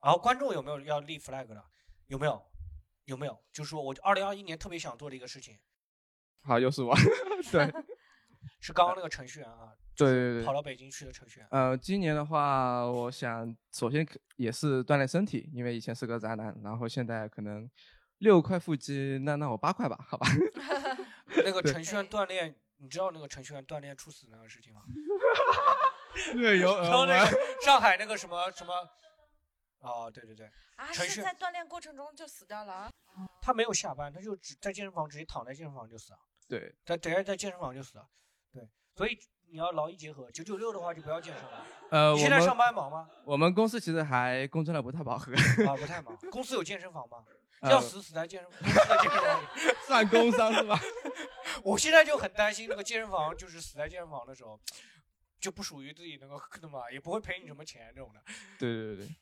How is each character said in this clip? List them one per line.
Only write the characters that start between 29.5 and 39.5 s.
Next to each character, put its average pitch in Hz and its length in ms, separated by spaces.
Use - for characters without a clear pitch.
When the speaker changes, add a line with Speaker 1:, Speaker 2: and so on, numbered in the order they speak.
Speaker 1:
哦， 120 340
对， 120 120
对， 110 100
对。 107 140
Speaker 3:
啊， 269 160
Speaker 1:
程 359 120
序 381 100
Speaker 3:
是 427 60
在 381 140
锻 359 160
炼 349 160
过 339 120
程 311 180
中 294 180
就 320 100
死 269 200
掉 208 180
了 202 80
啊？ 185 180
Speaker 1:
他 254 120
没 226 100
有 233 100
下 175 200
班， 143 180
他 175 100
就 208 160
只 - 240
在 202 100
健 196 140
身 190 80
房 156 160
直 147 80
接 156 80
躺 143 180
在 127 100
健 160 120
身 143 80
房 117 160
就 113 80
死 - 160
了。 - 60
Speaker 2:
对。 - 260
Speaker 1:
他 165 100
等 165 180
下 190 80
在 196 140
健 196 160
身 180 80
房 131 160
就 135 80
死 - 140
了。 107 100
对， 117 160
所 202 120
以 233 80